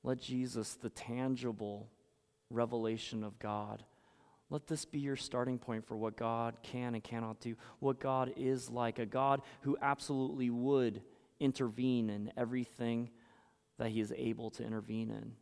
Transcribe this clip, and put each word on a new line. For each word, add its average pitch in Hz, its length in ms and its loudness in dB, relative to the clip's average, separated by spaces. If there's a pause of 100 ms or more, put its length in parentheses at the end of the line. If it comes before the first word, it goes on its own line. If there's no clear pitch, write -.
Let 127 160 0
Jesus, 123 560 -2
the 117 140 -6
tangible 117 1000 -2 (600)
revelation 113 720 0
of 104 160 -8
God, 104 460 -4 (640)
let 147 180 -4
this 151 180 -2
be 147 140 -4
your 139 180 0
starting 127 420 0
point 110 260 -4
for 110 120 -6
what 110 180 0
God 117 480 0
can 123 300 -4
and 110 100 -4
cannot 113 360 -4
do, 117 160 -4 (240)
what 135 200 2
God 131 380 2
is 131 320 0
like, 117 280 0
a 120 80 0
God 135 360 4 (200)
who 139 200 2
absolutely 135 680 2
would 120 540 4 (360)
intervene 123 680 4
in 104 280 -2
everything 117 720 0 (680)
that 113 140 0
he 110 80 2
is 107 160 0
able 113 360 -2
to 117 120 -8
intervene 110 480 -2
in. 113 300 -8